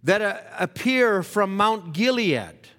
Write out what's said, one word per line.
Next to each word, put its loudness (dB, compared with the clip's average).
that, 2
uh, -4
appear 0
from -2
Mount 0
Gilead. -2